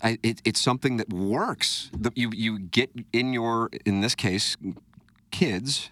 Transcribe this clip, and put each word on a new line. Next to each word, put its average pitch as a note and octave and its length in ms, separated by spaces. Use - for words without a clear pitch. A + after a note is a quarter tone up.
I, A2+ 180
it, A2+ 220
it's A#2 160
something B2+ 380
that A2 140
works. G#2+ 840
The, A#2 160
you, A#2+ 180
you A2 280
get G#2 300
in B2 200
your, A#2 380
in G2 180
this A2+ 120
case, G2 420
kids, C3 600